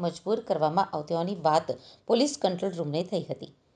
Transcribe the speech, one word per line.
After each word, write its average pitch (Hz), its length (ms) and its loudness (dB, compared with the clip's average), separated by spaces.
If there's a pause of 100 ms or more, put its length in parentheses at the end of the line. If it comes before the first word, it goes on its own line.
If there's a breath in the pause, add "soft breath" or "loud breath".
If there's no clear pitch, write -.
મજબૂર 208 440 -2
કરવામાં 165 400 2
આવતી 165 300 -4
હોવાની 180 260 -2
વાત 156 320 2 (320 loud breath)
પોલીસ 277 360 2
કંટ્રોલ 185 360 -2
રૂમને 156 320 -2
થઈ 170 160 -2
હતી. - 240 -10 (240)